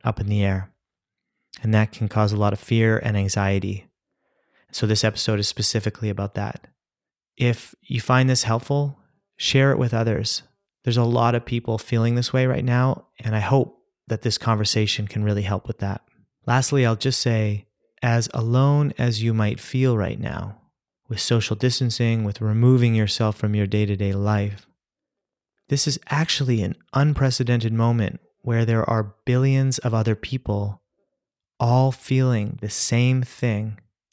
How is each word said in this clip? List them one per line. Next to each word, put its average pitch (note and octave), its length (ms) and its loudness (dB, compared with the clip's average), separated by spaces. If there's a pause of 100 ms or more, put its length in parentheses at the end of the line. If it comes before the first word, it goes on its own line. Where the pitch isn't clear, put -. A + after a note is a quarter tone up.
up A2+ 160 -2
in G2+ 80 -4
the G#2 160 2
air. F#2+ 280 -2 (920)
And A2 100 2
that G#2+ 180 4
can A2 180 -4
cause G#2+ 220 2
a G#2+ 60 0
lot G#2 160 2
of G2+ 60 -6
fear A2+ 400 2
and G#2 180 -2
anxiety. G2 680 -2 (840)
So - 140 -2
this G#2+ 180 2
episode G#2+ 360 0
is G#2 80 -2
specifically G#2+ 600 -4
about G2+ 260 -6
that. - 320 -8 (680)
If - 460 -2
you B2 180 -6
find C3 300 2
this B2+ 140 0
helpful, C#3 560 -2 (360)
share C3+ 360 2
it - 80 2
with A#2 160 0
others. A2+ 480 -2 (400)
There's A#2 120 0
a A#2+ 80 2
lot A#2+ 300 2
of A#2 100 -2
people A#2 360 -4
feeling A#2 340 0
this A#2+ 180 -2
way C3 140 2
right B2+ 180 0
now, B2+ 440 0 (120)
and A2 160 -2
I G#2+ 40 0
hope A2 420 0 (240)
that A2 160 -4
this A#2 160 -2
conversation G#2+ 720 0
can G#2 160 -4
really G2+ 180 0
help G2 240 -4
with - 140 -8
that. G2 240 -6 (420)
Lastly, B2+ 400 0
I'll A2+ 100 2
just C3 240 -2
say, G#2+ 460 0 (380)
as A#2 280 0
alone C#3 680 2
as A2+ 240 0
you A2+ 100 2
might G#2+ 260 0
feel B2+ 380 0
right - 220 -2
now, - 380 -8 (520)
with A2+ 100 -6
social A2+ 360 0
distancing, A#2 680 0
with G#2 160 -4
removing A#2 540 4
yourself A2 420 0
from G#2 200 -2
your G#2 100 2
day-to-day G2+ 480 0
life, G2+ 540 -2 (1000)
this C#3 200 0
is C#3+ 200 -2
actually C3+ 540 0
an F#2 140 -4 (180)
unprecedented B2+ 800 2
moment A2+ 460 2 (240)
where A#2 200 0
there A2+ 240 2
are A2 280 -2 (100)
billions C3+ 540 2
of A#2 120 -2
other A2 220 2
people G#2 720 -4 (760)
all B2+ 320 4
feeling B2+ 720 -2
the G#2+ 80 -8
same B2 540 0
thing A2 560 -4 (340)